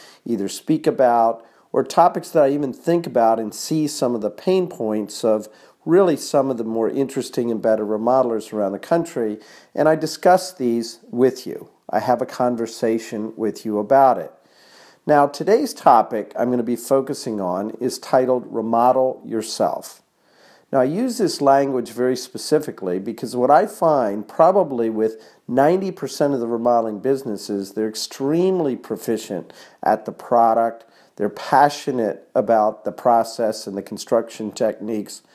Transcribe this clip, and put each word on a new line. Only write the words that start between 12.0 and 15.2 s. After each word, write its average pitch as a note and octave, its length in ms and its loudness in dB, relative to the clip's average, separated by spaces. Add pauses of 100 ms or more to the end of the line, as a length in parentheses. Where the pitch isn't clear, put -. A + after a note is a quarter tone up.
a B2 40 -2
conversation A2+ 1120 -4
with G#2 280 -4
you G#2+ 140 -2
about B2+ 380 4
it. D#2+ 160 -10 (760)
Now, C#3+ 180 6